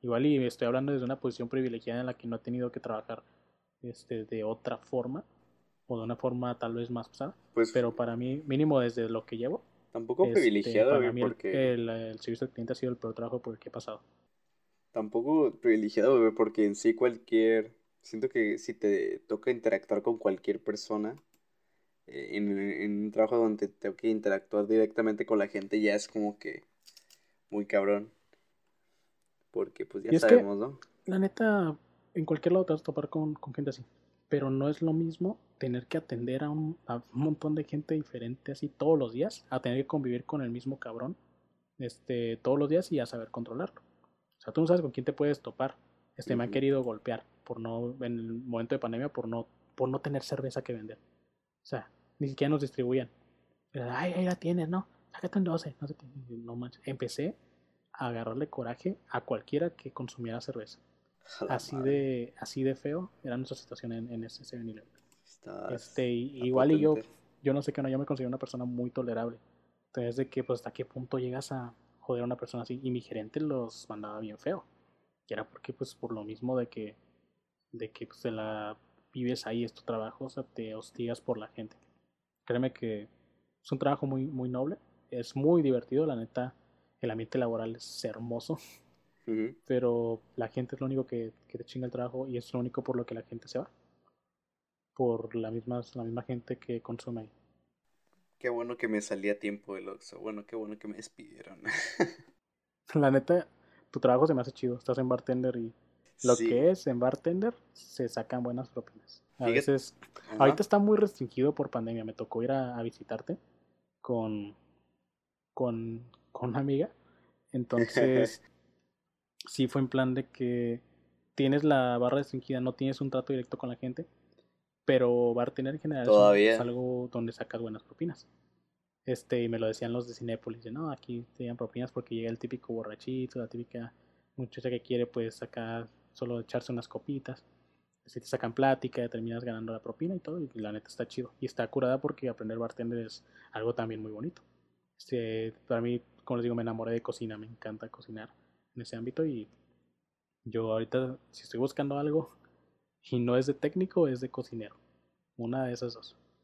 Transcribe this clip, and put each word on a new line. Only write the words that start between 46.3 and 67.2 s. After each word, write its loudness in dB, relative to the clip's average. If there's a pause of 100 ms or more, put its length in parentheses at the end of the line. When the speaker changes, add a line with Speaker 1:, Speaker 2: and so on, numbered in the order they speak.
Speaker 1:
me 2
han -4
Speaker 2:
Ujú. -8
Speaker 1:
querido 4
golpear -4 (200)
por -8
no, -4
en -2
el -6
momento -2
de -2
pandemia, -4
por -6
no, -6 (280)
por 0
no -2
tener -4
cerveza -4
que -8
vender. -10 (680)
O -20
sea, -8 (300)
ni -2
siquiera 0
nos 4
distribuían. 0 (640)
Era, -6
"Ay, -2
ahí 2
la 2
tienes, 0
¿no? -2 (240)
Sácate -4
un 4
doce", -2
no -8
sé -10
qué. -20
Y -16
yo, -12
"No -12
manches". -10
Empecé -4 (580)
a -6
agarrarle -4
coraje -6 (120)
a -4
cualquiera -2
que -14
consumiera -8
cerveza. -10 (600)
Speaker 2:
A -4
la -2
Speaker 1:
Así -6
Speaker 2:
madre. 2
Speaker 1:
de, 0
así -6
de 2
feo -6 (140)
era -4
nuestra -6
situación -10
en, -8
en -8
ese -18
seven -12
eleven. -16 (340)
Speaker 2:
Está, -10
Speaker 1:
Este, -4
y, -4
Speaker 2:
está -4
Speaker 1:
igual 6
y 6
yo, 6
Speaker 2:
potente. -8 (340)